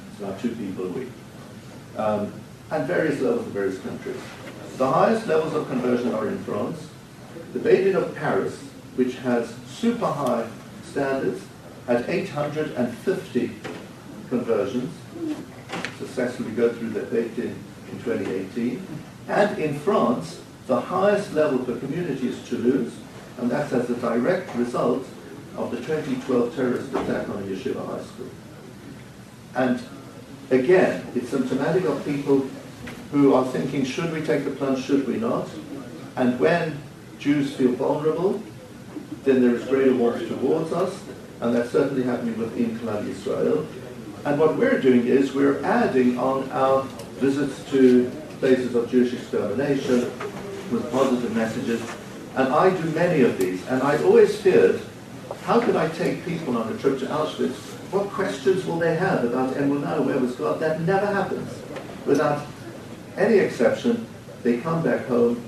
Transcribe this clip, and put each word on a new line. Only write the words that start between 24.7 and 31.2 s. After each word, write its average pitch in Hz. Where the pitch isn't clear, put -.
of -
the -
twenty 147
twelve 120
terrorist 127
attack -
on 98
a 98
yeshiva -
high -
school. -
And 127
again, -
it's 120